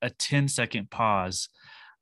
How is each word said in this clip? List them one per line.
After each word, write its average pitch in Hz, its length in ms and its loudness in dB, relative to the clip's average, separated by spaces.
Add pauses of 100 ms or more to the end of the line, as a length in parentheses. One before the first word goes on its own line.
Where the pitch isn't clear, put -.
a, 123 60 -2
a - 20 0
ten-second 127 800 0
pause, 95 580 0 (540)